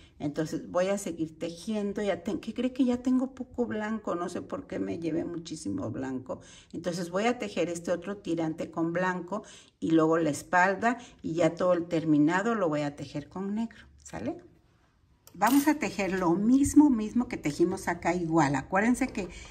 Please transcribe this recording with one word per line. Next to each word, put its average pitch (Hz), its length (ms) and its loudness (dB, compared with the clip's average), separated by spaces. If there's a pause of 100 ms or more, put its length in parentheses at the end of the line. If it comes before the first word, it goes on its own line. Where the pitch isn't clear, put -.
(200)
Entonces 151 500 -6
voy 180 180 0
a 202 100 -2
seguir 160 420 -8
tejiendo, 202 600 -6
ya 190 200 -2
ten-, 185 180 -4
¿qué - 140 -10
cree 247 200 -4
que 269 100 0
ya 247 180 0
tengo 254 320 0
poco 240 320 -6
blanco? 214 500 -4
No 175 120 -4
sé 180 140 -6
por 185 260 -10
qué 185 120 -8
me 190 200 -4
llevé 165 240 -2
muchísimo 160 680 -6
blanco. 131 520 -8 (320)
Entonces 170 380 -6
voy 202 160 0
a 247 120 0
tejer 196 300 -2
este 170 240 -4
otro 190 240 -6
tirante 165 540 -4
con 165 200 -2
blanco 185 520 -2 (360)
y 147 120 0
luego 160 260 6
la 165 140 2
espalda 196 640 2 (240)
y 165 140 -6
ya 165 200 2
todo 180 180 2
el 170 120 0
terminado 165 680 2
lo 190 120 0
voy 151 140 0
a 143 160 -4
tejer 147 320 -10
con 196 260 -6
negro, 226 300 -6 (180)
¿sale? 254 320 -8 (1000)
Vamos 240 320 6
a 302 120 4
tejer 190 400 0
lo 170 160 4
mismo, 269 560 8
mismo 220 360 0
que 180 100 -6
tejimos 175 500 0
acá 175 260 0
igual. 160 400 2
Acuérdense 226 540 0
que 185 220 -6 (220)